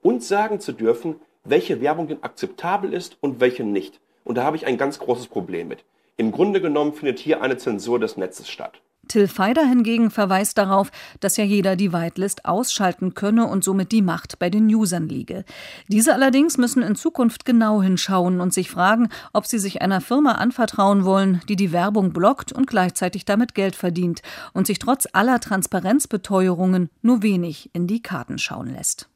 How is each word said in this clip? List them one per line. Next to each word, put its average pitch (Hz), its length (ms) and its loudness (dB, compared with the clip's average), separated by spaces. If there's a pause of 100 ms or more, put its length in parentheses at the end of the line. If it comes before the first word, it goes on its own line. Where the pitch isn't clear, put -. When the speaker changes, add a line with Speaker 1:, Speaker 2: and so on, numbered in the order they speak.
Speaker 1:
uns 233 260 0
sagen 208 320 0
zu - 120 -10
dürfen, 156 460 -2 (320)
welche - 300 0
Werbung 151 300 -2
denn 147 140 -10
akzeptabel 185 680 -6
ist - 300 -10
und 131 180 -4
welche 123 240 2
nicht. 101 380 -6 (240)
Und 117 100 -4
da 120 80 -2
habe 156 140 -2
ich - 80 -8
ein 123 120 -2
ganz 139 220 -4
großes 123 280 -4
Problem 87 420 -8
mit. - 160 -14 (320)
Im 113 160 0
Grunde 196 260 0
genommen 151 320 0
findet 143 280 -4
hier 156 220 -2
eine 131 140 0
Zensur 113 460 -2
des 107 160 -4
Netzes - 320 -10
statt. - 320 -14 (260)
Speaker 2:
Till 202 220 2
Feider 214 360 2
hingegen 233 460 4
verweist 196 460 0
darauf, 196 340 2 (300)
dass 190 160 0
ja 214 80 2
jeder 196 320 2
die 185 160 0
Whitelist 175 500 -4
ausschalten 190 720 -2
könne 220 340 2
und 190 160 -2
somit 190 300 0
die 220 80 4
Macht 170 380 -2
bei 175 100 0
den 214 180 4
Usern 185 400 2
liege. - 380 -8 (420)
Diese 233 260 4
allerdings 269 440 4
müssen 247 260 2
in 208 120 0
Zukunft - 500 -2
genau 220 360 4
hinschauen 185 600 2
und 180 120 0
sich 185 160 -2
fragen, 214 380 2 (240)
ob - 140 0
sie 233 140 -2
sich 196 220 -6
einer 190 200 0
Firma 254 320 2
anvertrauen 202 720 2
wollen, 190 420 4
die 208 80 -2
die 185 160 2
Werbung 190 400 2
blockt 185 400 2
und - 160 0
gleichzeitig 180 560 -2
damit 220 320 0
Geld 196 220 0
verdient 175 440 -2 (300)
und 190 160 0
sich 196 120 -2
trotz - 340 0
aller 233 260 4
Transparenzbeteuerungen 185 1500 0 (120)
nur 226 220 2
wenig 175 480 -2
in 175 160 -4
die 226 140 -4
Karten 147 360 -10
schauen - 300 -8
lässt. - 480 -8